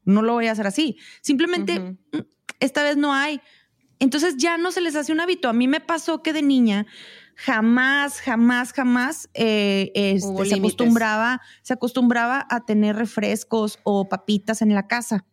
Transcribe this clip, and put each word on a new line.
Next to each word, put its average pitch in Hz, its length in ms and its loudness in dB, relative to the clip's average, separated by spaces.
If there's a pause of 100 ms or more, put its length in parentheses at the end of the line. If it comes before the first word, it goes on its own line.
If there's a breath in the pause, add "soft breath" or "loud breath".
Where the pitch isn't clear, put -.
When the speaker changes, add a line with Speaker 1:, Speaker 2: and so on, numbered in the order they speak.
Speaker 1:
no 196 160 4
lo 226 120 0
voy 233 140 0
a 220 60 0
hacer 214 140 -4
así. 277 300 -2 (240 loud breath)
Simplemente, 330 580 0
Speaker 2:
Ujú. 185 180 -10 (160)
Speaker 1:
mm, 302 80 -4 (400)
esta 277 220 0
vez 294 140 0
no 294 160 0
hay. 285 280 -2 (580 soft breath)
Entonces 277 380 0
ya 339 200 0
no 349 140 -2
se 359 80 -4
les 330 160 -2
hace 302 160 -4
un 311 80 0
hábito. 349 300 -2
A 220 40 0
mí 240 140 2
me 302 140 0
pasó 320 420 -4
que 320 80 -2
de 311 100 -2
niña 240 440 4 (500 loud breath)
jamás, 262 840 0
jamás, 247 520 0
jamás, 247 600 -2
eh, 202 600 0
este, 196 320 0
Speaker 2:
Hubo 196 200 -4
Speaker 1:
se 202 100 0
Speaker 2:
límites. 196 40 0
Speaker 1:
acostumbraba, 226 840 2 (220 loud breath)
se - 100 -6
acostumbraba 247 760 0
a 233 160 -4
tener 208 300 2
refrescos 214 880 -2
o 196 240 0
papitas 208 540 -2
en 214 120 4
la 202 140 0
casa. 233 460 -4